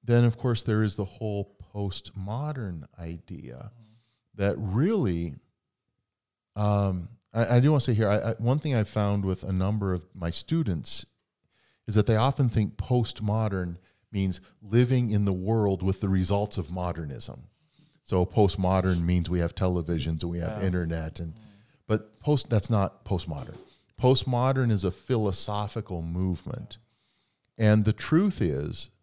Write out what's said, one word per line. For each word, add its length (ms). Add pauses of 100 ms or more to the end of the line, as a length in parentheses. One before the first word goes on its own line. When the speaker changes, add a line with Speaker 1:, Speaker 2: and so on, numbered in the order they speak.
Speaker 1:
Then, 200
of 140
course, 260
there 200
is 120
the 100
whole 520 (160)
postmodern 1120 (120)
idea 760
Speaker 2:
Mm. 220 (400)
Speaker 1:
that 220
really, 760 (1200)
um, 540 (240)
I, 240
I 20
do 120
wanna 100
say 120
here, 160
I, 220
I, 40
one 240
thing 140
I've 160
found 360
with 180
a 80
number 420
of 200
my 180
students 760 (800)
is 80
that 120
they 80
often 340
think 280
postmodern 1000 (340)
means 280 (220)
living 500
in 140
the 80
world 500
with 180
the 80
results 480
of 140
modernism. 760 (560)
So 220
postmodern 800
means 260
we 100
have 160
televisions 680
and 100
we 80
have 220
Speaker 2:
Yeah. 60
Speaker 1:
internet, 520
and, 140
Speaker 2:
Mm. 40 (500)
Speaker 1:
but 320
post, 300
that's 200
not 340
postmodern. 540 (420)
Postmodern 720
is 120
a 80
philosophical 1120
movement. 760 (800)
And 260
the 100
truth 480
is 480 (140)